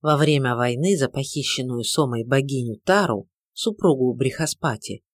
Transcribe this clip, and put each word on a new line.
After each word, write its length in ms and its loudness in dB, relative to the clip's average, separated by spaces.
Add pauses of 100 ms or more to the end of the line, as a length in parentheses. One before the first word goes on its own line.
Во 160 2
время 400 2
войны 400 2
за 100 0
похищенную 760 -4
Сомой 400 0
богиню 580 -2
Тару, 460 2 (240)
супругу 600 0
Брихаспати 1000 -4